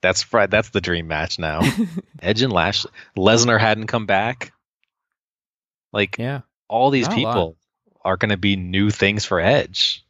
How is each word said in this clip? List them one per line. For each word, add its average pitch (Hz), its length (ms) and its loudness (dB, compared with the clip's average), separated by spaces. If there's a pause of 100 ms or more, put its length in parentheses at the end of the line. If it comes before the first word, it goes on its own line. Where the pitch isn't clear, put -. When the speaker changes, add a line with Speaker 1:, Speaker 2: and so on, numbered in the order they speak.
Speaker 1:
That's - 300 0
right. 101 180 2
That's 104 200 0
the 101 100 -2
dream 85 280 -4
match 80 320 -6
now. 78 200 -4 (320)
Speaker 2:
<laughs> - 300 -14
Speaker 1:
Edge 107 220 0
and 123 100 -2
Lashley. 90 380 -2 (260)
Lesnar 113 420 4
hadn't 110 280 0
come 110 180 -4
back. 104 480 -2 (1400)
Like, 101 280 -2
Speaker 2:
Yeah. 127 220 -6 (280)
Speaker 1:
all 120 220 2
these 131 180 2
Speaker 2:
Not 185 80 -2
a 123 40 0
lot. 117 120 -2
Speaker 1:
people 82 240 -2 (480)
are 92 100 2
gonna 104 220 0
be 98 180 0
new 95 360 0
things 104 340 0
for 92 160 0
Edge. - 680 0